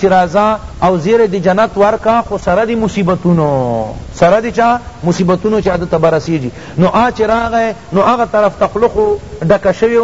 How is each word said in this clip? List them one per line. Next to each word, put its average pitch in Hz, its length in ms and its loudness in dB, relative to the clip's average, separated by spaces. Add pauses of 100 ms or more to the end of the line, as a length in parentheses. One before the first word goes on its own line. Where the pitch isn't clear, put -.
چې 196 40 4
راځه 185 540 2 (240)
او 180 140 2
زیری 220 300 2
د 185 160 -4
جنت 196 340 0
ورکړه، 220 520 2
خو 202 80 -4
سره 190 280 0
د 220 60 -2
مصیبتونو، 175 760 0 (680)
سره 180 240 4
د 233 160 -4
چا؟ 233 240 2 (240)
مصیبتونو 185 580 0
چې 185 60 -4
هغه 180 180 -2
ته 165 120 0
به 160 120 2
رسېږي. 151 420 -2 (260)
نو 180 100 4
آ 233 220 0
چې 220 120 -4
راغی، 226 520 0 (200)
نو 190 80 2
هغه 233 300 2
طرف 208 280 0
ته 196 80 2
خوله 220 200 0
خو 208 300 0 (260)
ډکه 190 280 2
شوې 233 320 0